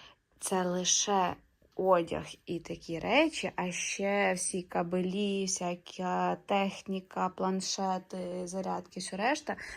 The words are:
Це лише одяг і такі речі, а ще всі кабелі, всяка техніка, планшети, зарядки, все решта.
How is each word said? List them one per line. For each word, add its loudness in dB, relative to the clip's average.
Це 0
лише 2
одяг 4
і -4
такі -8
речі, 2
а 0
ще 0
всі -2
кабелі, 0
всяка -2
техніка, -2
планшети, -2
зарядки, -6
все -8
решта. 0